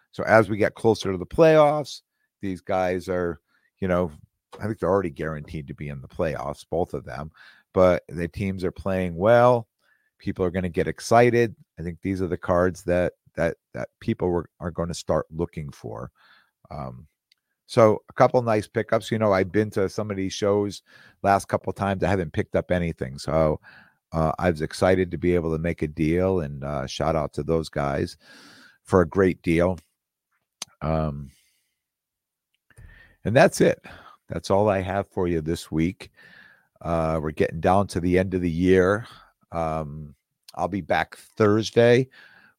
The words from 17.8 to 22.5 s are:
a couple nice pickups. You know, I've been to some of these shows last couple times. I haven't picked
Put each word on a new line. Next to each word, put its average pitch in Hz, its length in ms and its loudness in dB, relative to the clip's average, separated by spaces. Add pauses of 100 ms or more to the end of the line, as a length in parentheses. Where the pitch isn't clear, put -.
a - 40 -20
couple 127 280 4
nice 110 260 0
pickups. 113 420 -4
You 117 80 -2
know, 107 140 2
I've 92 220 0
been 107 160 0
to 98 180 -2
some 107 240 -8
of 98 60 -6
these 95 160 -6
shows 104 500 -2 (400)
last 98 240 4
couple - 240 -4
times. 98 320 -4
I 85 60 0
haven't 90 240 -2
picked - 240 -4